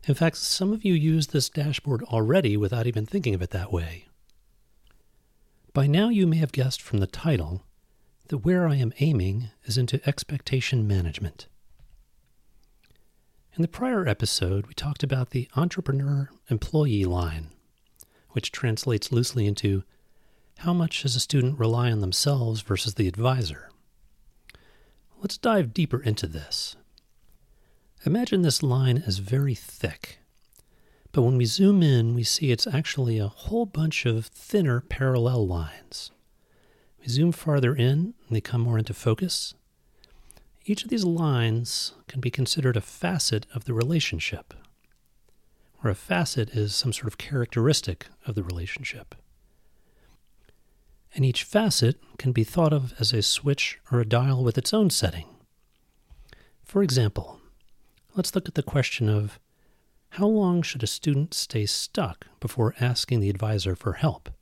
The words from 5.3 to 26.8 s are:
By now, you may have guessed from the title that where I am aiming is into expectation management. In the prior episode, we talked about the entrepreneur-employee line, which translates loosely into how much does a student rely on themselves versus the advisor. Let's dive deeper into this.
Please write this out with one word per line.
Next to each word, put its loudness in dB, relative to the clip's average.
By 4
now, 4
you 4
may 4
have 2
guessed -2
from -2
the 2
title -2
that -4
where 4
I 4
am 2
aiming 2
is -4
into 0
expectation -2
management. -2
In 0
the 0
prior -2
episode, 0
we -18
talked -6
about -2
the -4
entrepreneur-employee 0
line, -2
which -4
translates -2
loosely 2
into 0
how 0
much 0
does 0
a -2
student 0
rely 2
on 2
themselves 0
versus -2
the 2
advisor. -2
Let's -6
dive 2
deeper 0
into -2
this. -8